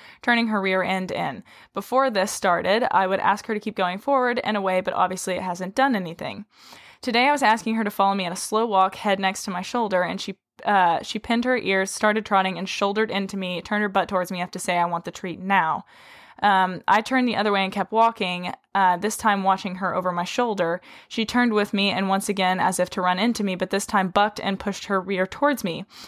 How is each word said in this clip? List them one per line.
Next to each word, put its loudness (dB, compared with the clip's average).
turning 2
her 0
rear 2
end -2
in. -6
Before 0
this 0
started, 2
I 2
would 0
ask 2
her -6
to -4
keep -6
going 0
forward 0
and -2
away, 0
but -2
obviously 0
it -4
hasn't -6
done 2
anything. -6
Today 2
I 6
was 0
asking 2
her 0
to -4
follow 2
me -2
at -4
a -8
slow -2
walk, 2
head 0
next -2
to -8
my -6
shoulder, 0
and -2
she, -10
uh, 4
she -8
pinned -2
her 2
ears, 0
started 0
trotting, 0
and -6
shouldered 0
into -4
me, -4
turned -2
her 0
butt 0
towards -2
me, -4
I -4
have -8
to -8
say, 0
"I 2
want -2
the -10
treat -10
now." 0
Um, 2
I 4
turned 0
the 0
other 0
way 2
and -2
kept -4
walking, 0
uh, 4
this -2
time 2
watching 0
her -4
over -2
my -2
shoulder. 0
She -4
turned 2
with 2
me 2
and 0
once 0
again 0
as 0
if -2
to -4
run 2
into 0
me, -2
but -4
this -2
time 2
bucked 0
and -4
pushed -8
her 0
rear -2
towards 0
me. -4